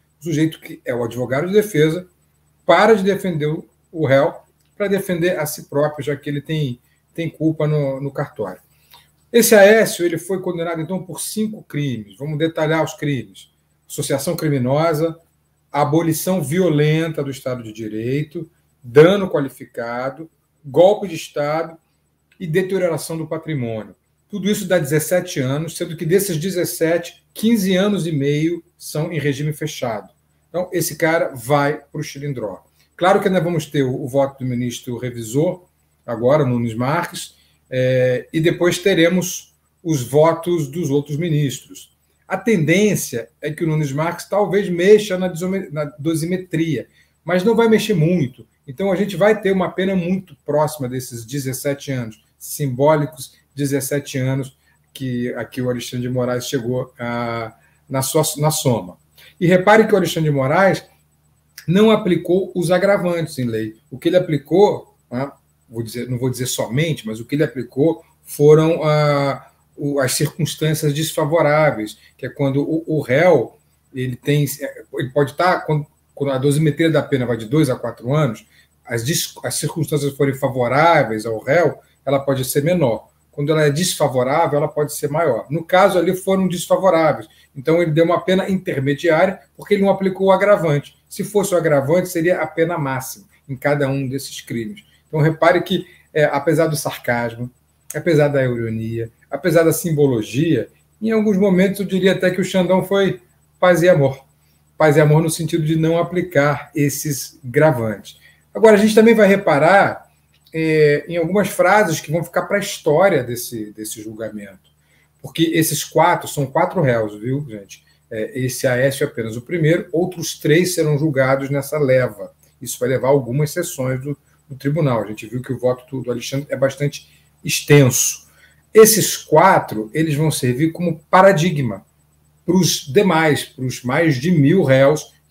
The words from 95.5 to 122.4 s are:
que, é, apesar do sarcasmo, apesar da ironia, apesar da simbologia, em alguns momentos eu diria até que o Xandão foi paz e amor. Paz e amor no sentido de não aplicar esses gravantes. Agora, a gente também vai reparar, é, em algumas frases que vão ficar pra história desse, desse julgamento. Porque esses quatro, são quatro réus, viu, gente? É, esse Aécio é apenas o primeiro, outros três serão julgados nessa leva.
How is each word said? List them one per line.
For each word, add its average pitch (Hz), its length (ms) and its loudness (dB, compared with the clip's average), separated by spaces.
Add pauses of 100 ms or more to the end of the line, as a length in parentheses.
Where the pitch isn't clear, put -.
que, 175 260 -4 (260)
é, 151 120 2
apesar 151 420 0
do 160 80 -4
sarcasmo, 120 720 -6 (460)
apesar 151 320 2
da 139 160 0
ironia, 113 640 -4 (200)
apesar 160 340 2
da 160 100 4
simbologia, 143 960 0 (320)
em 220 100 -2
alguns 214 260 2
momentos 190 420 2
eu 202 60 -4
diria 190 260 2
até 185 200 0
que 185 100 -2
o 180 40 -2
Xandão 185 380 2
foi 196 380 0 (380)
paz 180 220 4
e 175 80 6
amor. 139 360 2 (520)
Paz 156 200 4
e 156 40 8
amor 151 200 6
no 165 80 0
sentido 160 340 -2
de 160 120 0
não 160 220 2
aplicar 170 800 0
esses 143 680 -4
gravantes. 123 760 0 (340)
Agora, 208 220 8
a 190 40 6
gente 214 160 4
também 226 200 8
vai 214 120 6
reparar, 170 840 4 (440)
é, 156 540 2
em 170 100 -6
algumas 185 300 0
frases 180 520 2
que - 120 -10
vão 165 120 0
ficar 180 200 -4
pra 202 160 -2
história 170 640 2
desse, 113 480 -10
desse 107 300 -12
julgamento. 104 680 -14 (520)
Porque - 220 -4 (100)
esses 156 300 0
quatro, 165 440 2
são 143 180 -4
quatro 170 360 -2
réus, 113 380 0
viu, 131 280 -6
gente? 104 360 -18 (260)
É, 110 280 -8
esse 131 300 -2
Aécio 131 380 0
é - 20 0
apenas 113 300 -8
o 123 40 -10
primeiro, 165 500 0
outros 170 460 -4
três 170 360 2
serão 151 240 0
julgados 135 520 0
nessa 139 280 -4
leva. 123 560 0 (280)